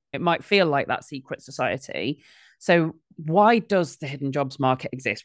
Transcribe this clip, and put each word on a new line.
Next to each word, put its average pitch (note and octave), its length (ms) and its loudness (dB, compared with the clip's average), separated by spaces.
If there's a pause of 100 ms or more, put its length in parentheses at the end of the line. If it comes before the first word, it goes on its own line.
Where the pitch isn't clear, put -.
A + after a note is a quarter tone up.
(120)
it C#3+ 80 -4
might E3+ 240 0
feel G3 220 4
like C#3+ 220 0
that - 160 -4
secret - 360 -12
society. B2+ 800 -6 (360)
So E3 380 2 (200)
why G3+ 440 4
does F#3 360 -2
the D3+ 100 -14
hidden C#3 260 -6
jobs C3+ 280 -4
market C3 320 0
exist? A2+ 320 -6